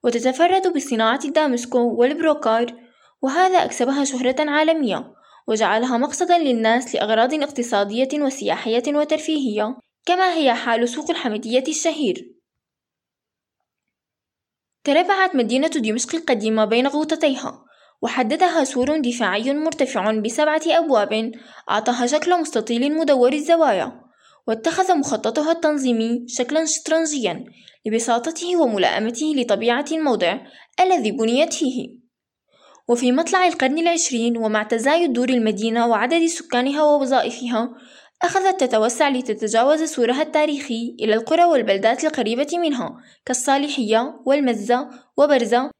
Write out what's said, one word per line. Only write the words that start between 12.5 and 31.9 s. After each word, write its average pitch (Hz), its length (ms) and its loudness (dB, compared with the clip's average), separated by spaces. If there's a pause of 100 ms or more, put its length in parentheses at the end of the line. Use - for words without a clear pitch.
تربعت 370 520 2
مدينة 254 320 2
دمشق 233 480 -2
القديمة 220 500 0
بين 233 220 2
غوطتيها، 302 760 -2 (380)
وحددها 311 640 0
سور 269 340 -2
دفاعي 240 560 -2
مرتفع 285 580 -2
بسبعة 302 560 0
أبواب 226 640 2 (380)
أعطاها 240 380 0
شكل 330 340 2
مستطيل 254 560 -2
مدور 277 360 4
الزوايا، 302 680 0 (460)
واتخذ 330 500 0
مخططها 277 540 -2
التنظيمي 262 760 0
شكلًا 285 380 -2
شطرنجياً 302 800 -2 (400)
لبساطته 240 720 -2
وملائمته 226 800 0
لطبيعة 240 540 0
الموضع 254 460 0 (420)
الذي 349 320 2
بنيت 254 420 0
فيه. - 500 -6 (840)